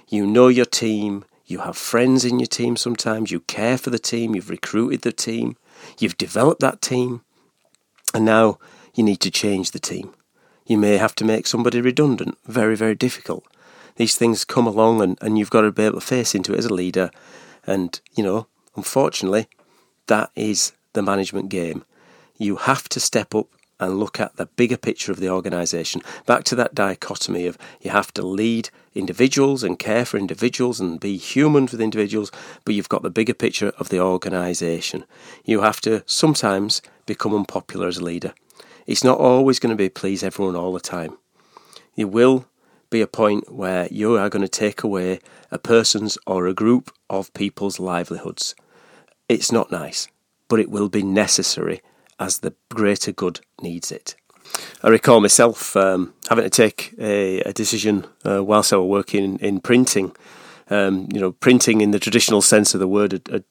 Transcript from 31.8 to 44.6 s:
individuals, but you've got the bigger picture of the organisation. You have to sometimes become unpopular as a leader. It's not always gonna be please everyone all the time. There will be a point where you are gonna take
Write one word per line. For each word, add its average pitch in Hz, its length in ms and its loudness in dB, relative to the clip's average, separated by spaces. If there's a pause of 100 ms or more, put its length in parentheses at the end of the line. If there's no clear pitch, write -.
individuals, 107 520 -2 (320)
but 110 100 0
you've 101 140 -2
got - 140 -2
the - 80 -6
bigger 110 240 0
picture - 440 -2
of - 120 -6
the 90 100 0
organisation. 90 1040 -2 (400)
You 110 160 2
have 107 220 2
to 110 240 0
sometimes 104 760 0 (240)
become 104 260 -4
unpopular 95 540 -4
as 85 120 -6
a 87 60 -6
leader. 87 300 -8 (500)
It's - 200 -2
not 131 160 4
always 131 400 4
gonna 113 160 -2
be 101 120 0
please 95 360 -6
everyone 95 320 -4
all 90 160 -4
the 90 80 -6
time. 85 360 -10 (800)
There 107 120 -2
will 127 380 4 (440)
be 113 100 0
a 104 60 2
point 104 460 0
where 92 400 -4
you 107 260 2
are 101 100 0
gonna 98 200 -2
take - 340 -4